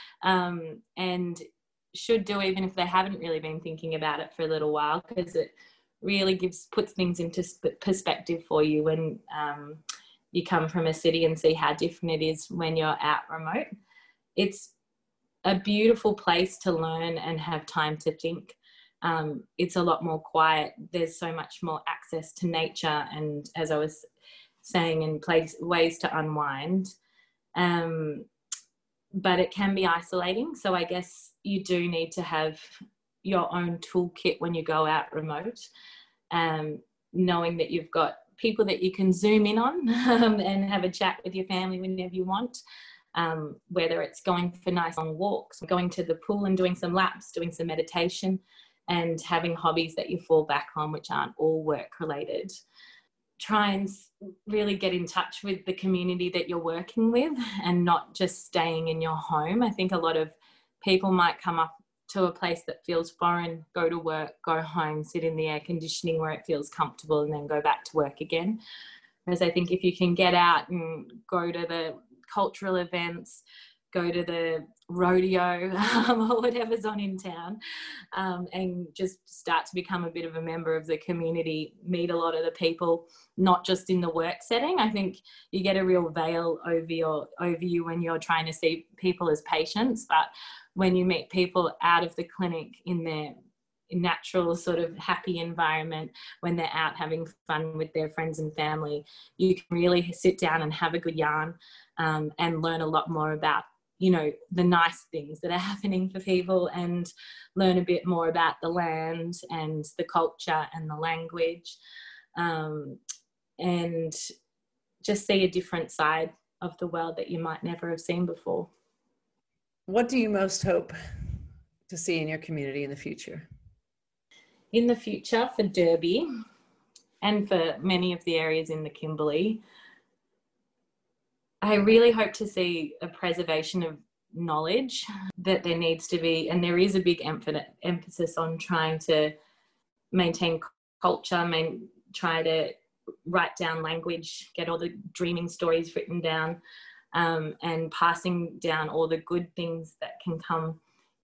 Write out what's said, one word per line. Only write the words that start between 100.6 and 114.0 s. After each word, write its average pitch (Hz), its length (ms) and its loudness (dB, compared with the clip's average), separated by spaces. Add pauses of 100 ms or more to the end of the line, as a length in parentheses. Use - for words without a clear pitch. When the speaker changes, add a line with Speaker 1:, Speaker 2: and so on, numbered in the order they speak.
Speaker 1:
and 151 100 -2
have 165 220 -2
a 170 60 0
good 165 160 -4
yarn, 156 400 0 (420)
um, 156 400 0
and 165 240 0
learn 165 200 0
a 160 60 0
lot 156 220 2
more 156 240 0
about, 151 300 0 (340)
you 185 140 6
know, 156 200 4 (220)
the 175 100 4
nice 170 480 4
things 151 300 -8
that 175 100 -2
are 175 60 0
<laughs> - 0 -
happening 190 520 -2
for 190 120 -8
people, 180 460 2
and 175 440 -2 (440)
learn 185 240 6
a 180 40 2
bit 180 220 2
more 170 240 2
about 165 320 4
the 165 80 -2
land 165 640 -2 (160)
and 156 340 -4 (140)
the 165 80 -2
culture 160 680 0
and 160 160 -8
the 151 60 -8
language, 165 800 -4 (640)
um, 156 600 -4 (600)
and 170 540 -2 (880)